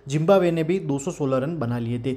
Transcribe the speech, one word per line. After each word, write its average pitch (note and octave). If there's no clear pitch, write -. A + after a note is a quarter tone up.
जिम्बाब्वे E3+
ने E3
भी F3+
दो C#3+
सौ -
सोलह C3+
रन D#3+
बना A#2+
लिए A#2
थे। B2+